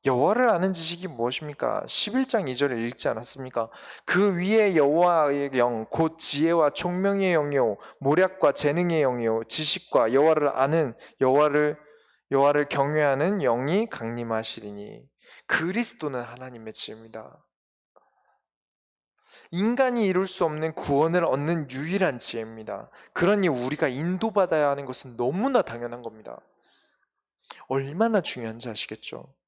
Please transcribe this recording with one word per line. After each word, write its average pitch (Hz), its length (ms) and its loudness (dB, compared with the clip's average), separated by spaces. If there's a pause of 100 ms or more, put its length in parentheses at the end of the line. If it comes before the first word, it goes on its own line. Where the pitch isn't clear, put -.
여호와를 180 440 2
아는 190 240 2
지식이 170 340 -2
무엇입니까? 127 800 -4
십일 254 400 0
장 196 200 0
이 127 80 -4
절을 131 240 0
읽지 120 280 -4
않았습니까? 120 640 -6 (360)
"그 190 320 2
위에 202 380 2
여호와의 147 800 2
영, 120 340 2
곧 160 280 0
지혜와 156 540 2
총명의 185 600 0
영이요, 143 440 2 (220)
모략과 156 540 2
재능의 160 480 2
영이요, 117 420 0
지식과 127 720 2
여호와를 147 360 4
아는, 139 460 0 (240)
여호와를, 147 580 4 (540)
여호와를 143 380 4
경외하는 147 680 0
영이 143 500 0
강림하시리니." 113 1160 -8 (380)
그리스도는 160 760 -2
하나님의 117 520 -14
지혜입니다. 113 720 -10 (2000)
인간이 240 560 0
이룰 190 180 2
수 185 200 0
없는 156 280 -2
구원을 165 520 2
얻는 147 460 -2
유일한 156 480 -2
지혜입니다. 110 680 -6 (240)
그러니 190 360 2
우리가 135 380 -2
인도받아야 175 840 0
하는 139 160 -4
것은 127 320 -8
너무나 190 440 0
당연한 120 400 -8
겁니다. 113 380 -14 (1300)
얼마나 165 540 0
중요한지 120 480 -6
아시겠죠? - 680 -12 (120)